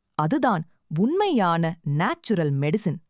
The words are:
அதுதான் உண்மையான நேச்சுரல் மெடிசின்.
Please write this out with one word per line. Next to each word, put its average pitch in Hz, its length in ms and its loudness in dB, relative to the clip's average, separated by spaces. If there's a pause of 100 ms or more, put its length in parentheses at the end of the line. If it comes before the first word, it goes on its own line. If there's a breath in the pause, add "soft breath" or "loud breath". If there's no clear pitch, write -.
(140)
அதுதான் 190 540 0 (300)
உண்மையான 196 840 0
நேச்சுரல் 156 760 -2
மெடிசின். 156 380 -2 (140)